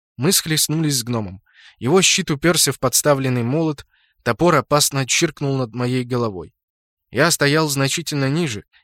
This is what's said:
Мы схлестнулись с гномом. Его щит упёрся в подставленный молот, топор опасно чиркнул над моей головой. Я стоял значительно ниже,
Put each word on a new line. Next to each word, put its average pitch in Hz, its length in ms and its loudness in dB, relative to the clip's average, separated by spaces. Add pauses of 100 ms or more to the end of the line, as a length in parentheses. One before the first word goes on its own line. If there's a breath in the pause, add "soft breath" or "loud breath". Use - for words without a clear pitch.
(180)
Мы 147 140 0
схлестнулись 151 680 0
с 113 40 -4
гномом. 110 380 -6 (380 soft breath)
Его 160 220 4
щит - 280 0
упёрся 160 420 0
в - 80 -6
подставленный 131 640 0
молот, 151 420 -2 (380)
топор 160 320 2
опасно 139 500 0
чиркнул 139 520 -2
над 117 160 -4
моей 123 300 -2
головой. 117 500 -4 (560)
Я 151 220 2
стоял 156 380 2
значительно 139 600 -2
ниже, 139 340 -4 (200 soft breath)